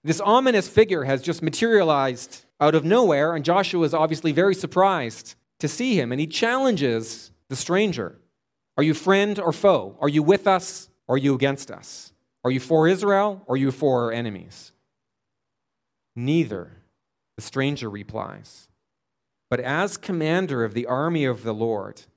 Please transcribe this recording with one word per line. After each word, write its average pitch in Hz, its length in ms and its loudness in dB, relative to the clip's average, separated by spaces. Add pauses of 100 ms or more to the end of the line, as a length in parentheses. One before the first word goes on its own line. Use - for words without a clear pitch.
This 156 180 -2
ominous 226 480 4
figure 196 340 2
has 135 180 0
just - 200 -4
materialized 156 1040 0 (160)
out 151 140 4
of 147 100 2
nowhere, 170 500 2
and 151 80 -6
Joshua 175 400 2
is 147 100 0
obviously 156 380 0
very 180 240 2
surprised 180 800 -2 (240)
to 156 80 -4
see 240 320 0
him, 120 120 -2
and 131 100 -2
he 165 60 -2
challenges 160 1040 -2 (180)
the 135 60 -8
stranger. 165 640 -2 (580)
"Are 139 60 2
you 156 100 4
friend 196 460 2
or 170 120 0
foe? 139 480 2
Are 139 80 0
you 147 160 2
with 196 240 4
us? 185 420 -2 (180)
Or 123 80 0
are - 20 0
you 139 160 2
against 135 380 -2
us? - 420 -20 (300)
Are 127 80 0
you 131 80 -2
for 160 280 4
Israel? 196 600 0
Or 127 80 -2
are - 20 -2
you 135 140 0
for 131 320 0
our 117 80 -4
enemies?" 104 600 -10 (1400)
"Neither," 120 680 -4 (520)
the 110 60 -14
stranger 135 480 -4
replies, 104 800 -14 (800)
"but 123 100 -2
as 156 380 -4
commander 160 680 -2
of 107 100 -4
the 120 120 -6
army 147 400 -2
of 117 180 -4
the 113 100 -4
Lord 107 500 -6 (140)